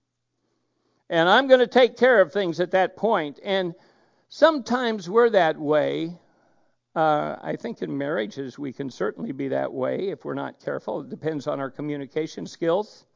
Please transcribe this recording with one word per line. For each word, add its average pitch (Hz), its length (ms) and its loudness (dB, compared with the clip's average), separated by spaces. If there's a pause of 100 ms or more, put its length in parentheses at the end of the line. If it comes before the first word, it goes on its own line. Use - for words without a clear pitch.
(1080)
And 170 200 2
I'm 240 200 6
gonna 254 180 8
take 240 300 4
care 240 240 6
of 165 120 2
things 175 280 -2
at 175 100 -2
that 190 260 0
point." 175 460 -2
And 190 320 -2 (540)
sometimes 240 840 0
we're 233 200 4
that 165 280 4
way. 151 640 -2 (720)
Uh, 151 480 0
I 160 140 -6
think - 260 -10
in 151 160 -6
marriages 143 600 -6
we 139 120 -8
can 139 180 -8
certainly 190 420 -6
be 139 160 -6
that 135 240 -4
way 131 380 -4
if - 140 -10
we're 143 100 -8
not 139 260 -10
careful. 143 400 -8
It - 80 -14
depends 147 400 -6
on 147 100 -4
our 135 120 -6
communication 147 760 -8
skills. 180 680 -4